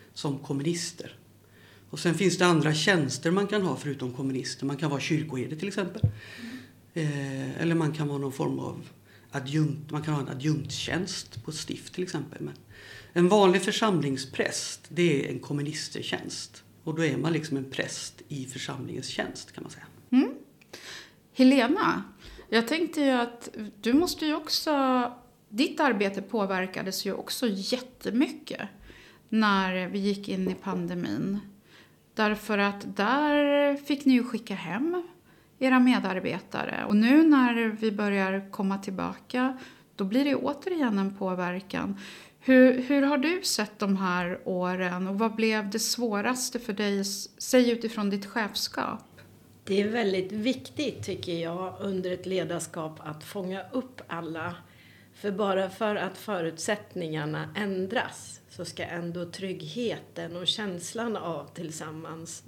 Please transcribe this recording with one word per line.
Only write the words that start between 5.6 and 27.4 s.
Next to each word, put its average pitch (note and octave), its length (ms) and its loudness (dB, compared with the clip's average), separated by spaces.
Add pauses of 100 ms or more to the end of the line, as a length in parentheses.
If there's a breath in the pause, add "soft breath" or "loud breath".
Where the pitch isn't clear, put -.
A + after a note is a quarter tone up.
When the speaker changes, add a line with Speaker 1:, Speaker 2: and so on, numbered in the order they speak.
Speaker 1:
exempel. G3 340 -4 (920 loud breath)
Eh, C#3 680 -4
eller E3 140 2
man D#3 180 0
kan D#3 140 -2
vara C#3+ 100 -2
någon C#3 140 -2
form C3+ 280 -2
av - 280 -8 (440 soft breath)
adjunkt. C#3 600 -2
Man D3+ 120 -4
kan D#3 100 -2
ha D3 80 0
en - 80 -6
adjunktstjänst - 1120 -4
på - 80 -10
ett D3+ 60 -10
stift - 360 -10
till F3+ 100 -4
exempel. D#3+ 380 -6
Men D3 120 -8 (600 loud breath)
en F3 140 6
vanlig G3 340 8
församlingspräst, F3+ 1300 0
det D3+ 360 2
är - 60 -4
en C3 80 -6
komministertjänst. - 1200 -6 (200)
Och D#3 120 -6
då E3 100 2
är C3+ 120 2
man D3 160 0
liksom D3+ 240 -2
en C3+ 140 -6
präst - 560 -8
i C3 180 -8
församlingens B2+ 640 -8
tjänst, - 440 -8
kan - 120 -14
man - 80 -14
säga. - 140 -18 (260)
Speaker 2:
Mm. D4+ 220 6 (1000 loud breath)
Helena, B3+ 680 6 (460 loud breath)
jag A3+ 180 4
tänkte D#4+ 340 -2
ju C#4 100 6
att A#3+ 380 -2 (320)
du A#3 120 4
måste E4 320 2
ju D4+ 100 0
också... C#4 680 2 (460)
Ditt B3 300 0
arbete G#3 420 2
påverkades F#3+ 840 -2
ju G3 80 -2
också - 340 -4